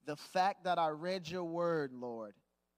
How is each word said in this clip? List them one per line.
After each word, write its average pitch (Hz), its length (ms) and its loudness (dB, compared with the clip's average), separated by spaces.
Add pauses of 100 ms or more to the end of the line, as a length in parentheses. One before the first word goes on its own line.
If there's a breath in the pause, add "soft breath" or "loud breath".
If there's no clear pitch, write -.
the 147 120 -4
fact 185 480 2
that 175 140 2
I 160 100 4
read 170 400 -2
your 180 160 -4
word, 165 480 0
Lord, 120 420 -8 (440)